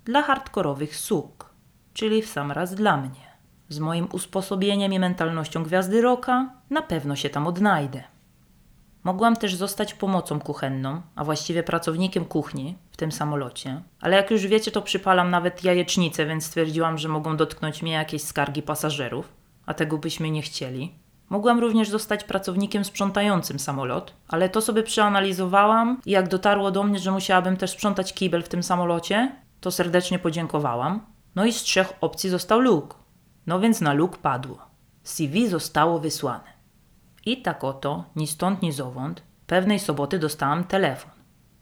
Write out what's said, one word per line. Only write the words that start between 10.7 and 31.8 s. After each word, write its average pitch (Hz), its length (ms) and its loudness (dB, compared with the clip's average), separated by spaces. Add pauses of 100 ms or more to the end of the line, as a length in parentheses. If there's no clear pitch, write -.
a - 80 -6
właściwie 156 400 -2
pracownikiem 170 640 -2
kuchni 147 520 -4 (140)
w - 60 -20
tym 160 140 -4
samolocie, 143 720 -6 (200)
ale 180 140 2
jak 196 160 2
już 202 160 2
wiecie, 220 240 2
to 208 100 -2
przypalam 185 480 2
nawet 175 340 0
jajecznicę, 180 640 2
więc 156 200 -4
stwierdziłam, 160 520 0
że 156 120 -4
mogą 156 280 -2
dotknąć 156 440 -2
mnie 165 100 -4
jakieś 156 320 -2
skargi 143 380 -2
pasażerów, 143 720 -4 (320)
a - 80 -6
tego 156 240 -2
byśmy 156 340 -4
nie 151 100 -2
chcieli. 131 540 -8 (340)
Mogłam 233 300 4
również 220 300 4
zostać 208 340 -2
pracownikiem 196 640 -2
sprzątającym 196 760 0
samolot, 135 540 -4 (140)
ale 180 220 2
to 220 120 2
sobie 220 220 2
przeanalizowałam 208 1200 4
i 180 60 -4
jak 185 160 4
dotarło 196 440 2
do 196 120 0
mnie, 202 160 2
że 185 120 -2
musiałabym 185 460 2
też 185 140 -2
sprzątać 190 420 -2
kibel 170 300 0
w - 60 -16
tym 180 140 -2
samolocie, 180 720 0 (260)
to 185 100 -2
serdecznie 180 480 2
podziękowałam. 156 800 0 (340)
No 190 100 2
i 233 80 2
z - 100 -6
trzech 185 380 2